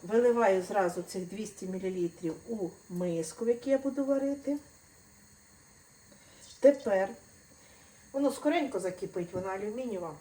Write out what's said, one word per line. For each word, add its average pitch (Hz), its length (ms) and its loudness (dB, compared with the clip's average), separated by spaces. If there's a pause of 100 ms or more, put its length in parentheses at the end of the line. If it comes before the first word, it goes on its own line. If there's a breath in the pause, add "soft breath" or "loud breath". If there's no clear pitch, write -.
Виливаю 220 600 4
зразу 185 400 0
цих 185 220 -8
двісті 196 400 -10
мілілітрів 185 720 -4 (140)
у 208 200 -4 (200)
миску, 175 560 -4
в - 20 0
якій 240 220 0
я 269 80 4
буду 269 280 -2
варити. 277 520 -2 (2000 loud breath)
Тепер 220 500 6 (1000 loud breath)
воно 277 200 0
скоренько 294 480 0
закипить, 180 540 -6
вона 185 140 -4
алюмінієва. 196 720 -6